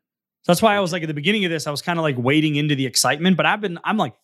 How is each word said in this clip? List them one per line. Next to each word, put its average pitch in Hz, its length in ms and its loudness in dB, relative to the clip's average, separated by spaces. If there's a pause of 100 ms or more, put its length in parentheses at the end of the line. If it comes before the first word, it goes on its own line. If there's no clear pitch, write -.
(420)
So 175 100 2
that's 175 100 2
why 208 140 4
I 202 40 2
was 175 120 -2
like, 175 100 -4
at 160 40 -6
the 156 80 -6
beginning 190 300 0
of 175 60 -2
this, 156 160 -4
I 147 60 -4
was 139 100 -6
kinda, 170 200 -2
like, 147 140 0
wading 147 380 2
into 147 220 0
the 131 100 -2
excitement, 147 500 2
but 151 100 0
I've 208 140 0
been, 175 220 -8
I'm, 196 140 -2
like, 156 280 -2